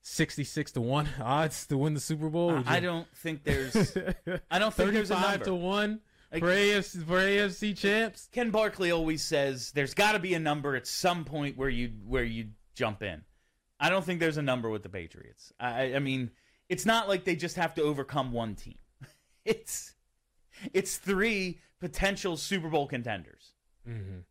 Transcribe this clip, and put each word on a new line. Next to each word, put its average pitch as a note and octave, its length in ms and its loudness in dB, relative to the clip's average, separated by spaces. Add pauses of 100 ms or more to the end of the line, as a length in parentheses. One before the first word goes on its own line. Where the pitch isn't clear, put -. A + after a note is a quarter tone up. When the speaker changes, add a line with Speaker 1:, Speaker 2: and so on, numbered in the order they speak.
Speaker 1:
sixty-six - 680 -2
to C3 80 -2
one C#3+ 340 0
<laughs> C3 60 -8
odds C#3+ 460 0
to C#3+ 100 0
win D3+ 180 2
the C#3+ 60 -4
Super D#3 280 -4
Bowl? E3+ 220 2
Speaker 2:
I, E3 40 4
Speaker 1:
Would B2+ 140 0
Speaker 2:
I D#3 80 4
Speaker 1:
you F3 60 2
Speaker 2:
don't E3+ 340 -2
think D#3+ 280 -6
there's, C#3+ 520 2 (260)
Speaker 1:
<laughs> E3+ 280 -6
Speaker 2:
I F3 80 2
don't G#3+ 160 2
think F#3+ 180 2
there's G#3 180 0
a G3 40 2
number. F#3 140 2
Speaker 1:
Thirty-five G3+ 160 0
to F#3+ 100 0
one G#3 460 -2 (320)
Speaker 2:
Like, E3 100 -2
Speaker 1:
for F3 80 4
A G3+ 240 6
F F#3+ 120 2
C, - 140 -10
for E3 180 2
A G3 220 4
F G3+ 120 2
C G#3 220 -2
champs? G#3+ 580 0
Speaker 2:
Ken A#3+ 180 0
Barkley G3+ 400 2
always D#3+ 320 2
says C#3 500 0
there's C#3 220 0
gotta G#3 240 4
be F3+ 160 0
a E3 60 0
number D3 360 0
at A#2+ 100 -4
some F3 380 0
point C#3+ 320 -4
where C3+ 120 0
you, A#2+ 220 0 (160)
where B2 180 0
you A2+ 240 -4 (260)
jump A2 280 -2
in. E2 200 -6 (560)
I D3 100 2
don't F3+ 160 2
think F3 160 -2
there's D#3+ 160 2
a D3+ 60 -2
number B2 260 0
with G#2+ 140 -4
the G2+ 80 -14
Patriots. E2 680 -14
I, B2 100 -4
I, A#2+ 140 0 (140)
I - 40 4
mean, C3 300 -2 (380)
it's F3+ 180 -2
not A3+ 220 4
like F#3+ 160 2
they F3+ 100 2
just E3 220 -4
have E3 180 0
to E3 80 0
overcome C#3 500 0
one A2+ 220 -2
team. - 240 -14 (240)
<laughs> B2+ 40 -18 (400)
It's, - 480 -4 (800)
it's F#3+ 240 0
three F#3+ 640 0 (200)
potential F3+ 560 0
Super E3 320 -2
Bowl D3+ 180 2
contenders. A#2 680 -8 (340)
Speaker 1:
Mm-hmm. G2 300 -8 (120)